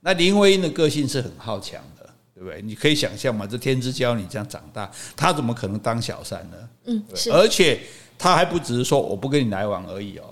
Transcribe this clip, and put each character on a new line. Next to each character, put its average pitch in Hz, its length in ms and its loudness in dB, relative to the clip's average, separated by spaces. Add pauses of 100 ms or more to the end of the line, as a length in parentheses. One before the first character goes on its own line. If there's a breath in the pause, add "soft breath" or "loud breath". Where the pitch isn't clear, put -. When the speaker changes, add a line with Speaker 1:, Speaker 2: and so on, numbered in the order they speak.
Speaker 1:
那 190 120 2
林 185 240 4
徽 202 160 8
因 190 80 4
的 175 80 2
个 156 180 2
性 143 200 0
是 135 140 -2
很 117 160 -8
好 107 220 -6
强 - 220 -14 (160)
的， - 100 -20 (280)
对 92 80 -20
不 92 60 -12
对？ 80 120 -14
你 107 140 -10
可 - 120 0
以 151 60 4
想 139 240 -2
象 123 160 -2
嘛， 107 160 -4
这 120 80 -8
天 131 220 0
之 127 120 -4
骄 127 240 0
女 104 140 -4
这 - 80 -8
样 104 100 -6
长 - 140 -14 (120)
大， 104 180 -10 (240 loud breath)
她 165 160 2
怎 151 120 -2
么 117 100 0
可 110 140 -6
能 104 120 -4
当 117 200 -2
小 - 240 -8
三 - 160 -10 (120)
呢？ 85 60 -18 (280)
Speaker 2:
嗯， 226 240 -2
Speaker 1:
对。 185 80 -12
Speaker 2:
是。 226 140 -2
Speaker 1:
而 190 160 6
且 160 320 4 (380 loud breath)
她 180 180 4
还 165 80 6
不 170 160 0
只 123 160 -4
是 123 80 0
说 139 180 4
“我 - 140 -2
不 98 140 -4
跟 143 140 2
你 117 60 0
来 98 160 -2
往” 95 240 -4
而 95 120 -8
已 95 160 -12
哦 78 140 -18